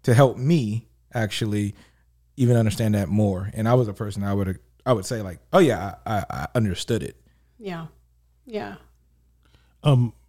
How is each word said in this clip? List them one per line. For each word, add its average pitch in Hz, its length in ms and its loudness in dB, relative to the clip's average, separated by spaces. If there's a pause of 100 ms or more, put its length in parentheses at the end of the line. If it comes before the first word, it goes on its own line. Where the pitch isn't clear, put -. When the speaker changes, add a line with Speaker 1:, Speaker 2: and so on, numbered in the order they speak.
Speaker 1:
to 123 100 4
help 127 240 6
me 123 480 0 (260)
actually 104 600 -2 (600)
even 120 200 4
understand 110 380 0
that 101 140 0
more. 101 460 0
And 110 140 -2
I 120 60 4
was 123 140 2
a 104 40 -8
person 101 300 -8
I 101 120 -2
would, 95 260 -4 (260)
I 127 60 2
would 101 120 0
say, 120 160 -6
like, 92 200 -10 (120)
"Oh 170 60 4
yeah, 101 380 2 (100)
I, 107 120 -2
I, 90 120 -4
I 67 240 -8
understood 107 480 -2
it." - 140 -12 (420)
Speaker 2:
Yeah. 175 300 -12 (580)
Yeah. 208 300 -10 (1040)
Speaker 3:
Um, 123 300 4 (160)